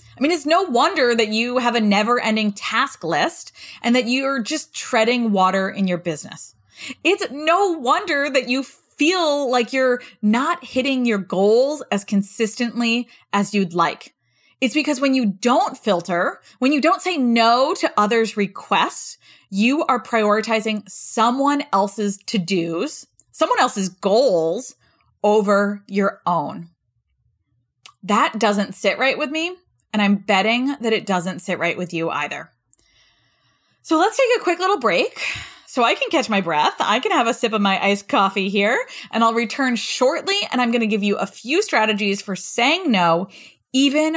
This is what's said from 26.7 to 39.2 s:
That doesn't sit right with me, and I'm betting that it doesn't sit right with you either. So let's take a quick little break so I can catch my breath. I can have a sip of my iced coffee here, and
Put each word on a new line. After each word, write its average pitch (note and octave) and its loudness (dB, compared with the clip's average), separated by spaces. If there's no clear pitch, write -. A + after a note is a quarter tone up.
That G#3 0
doesn't G#3 0
sit - -2
right C4 0
with D4 -4
me, E4 -6
and G#3 0
I'm G3+ 4
betting G#3+ 0
that A#3 -2
it G3 -2
doesn't F3+ -2
sit F3+ -6
right E3+ -2
with F3+ -8
you E3 -2
either. C#3+ -6
So - 0
let's F#4+ 2
take B4 4
a - -12
quick E4+ 0
little F#4+ 0
break A#3 0
so - -2
I C4+ 4
can B4+ -4
catch C#4 0
my G#3 0
breath. E3 0
I G#3+ 0
can G4+ -2
have C4+ 2
a A3+ 2
sip A3+ -2
of A3 -2
my G3 2
iced G3+ 0
coffee G3 0
here, G3+ 0
and A3 0